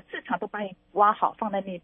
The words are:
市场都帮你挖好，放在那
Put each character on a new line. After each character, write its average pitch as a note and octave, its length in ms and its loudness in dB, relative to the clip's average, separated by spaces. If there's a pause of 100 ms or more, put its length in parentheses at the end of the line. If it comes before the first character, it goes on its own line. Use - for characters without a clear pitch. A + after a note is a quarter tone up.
(120)
市 - 120 -10
场 G#3 140 -2
都 G#3+ 80 -6
帮 G#3 180 -8
你 F#3+ 100 -10 (180)
挖 G#3 200 6
好， - 280 0
放 G#3+ 120 -2
在 G3 100 -2
那 F#3+ 220 -10